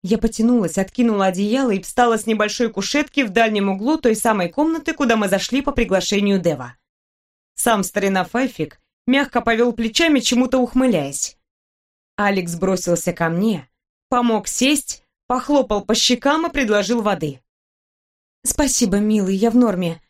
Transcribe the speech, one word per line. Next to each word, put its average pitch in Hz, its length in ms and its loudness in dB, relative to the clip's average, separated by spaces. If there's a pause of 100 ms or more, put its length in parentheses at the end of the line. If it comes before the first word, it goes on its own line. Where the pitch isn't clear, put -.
Я 220 160 0
потянулась, 226 580 0
откинула 202 500 0
одеяло 208 440 0
и 190 100 -2
встала 233 380 2
с 220 80 -6
небольшой 214 440 0
кушетки 285 500 -2
в 233 80 0
дальнем 208 400 2
углу 214 280 0
той 226 180 2
самой 214 340 0
комнаты, 320 440 -2
куда 247 220 2
мы 214 120 0
зашли 202 360 -2
по 285 80 -2
приглашению 196 680 0
Дева. 131 380 -2 (800)
Сам 214 280 0
старина 190 400 -2
Файфик 233 560 -4 (280)
мягко 254 340 0
повел 233 320 2
плечами, 240 460 2
чему-то 254 400 2
ухмыляясь. 233 760 0 (800)
Алекс 196 380 -2
бросился 180 580 0
ко 170 160 -2
мне, 175 380 -2 (420)
помог 240 380 0
сесть, - 560 -2 (220)
похлопал 254 580 0
по 220 120 0
щекам 277 500 0
и 330 60 -6
предложил 220 500 0
воды. 156 400 -4 (1000)
«Спасибо, 240 540 0
милый, 208 380 0
я 208 140 2
в 226 60 -2
норме. 185 540 0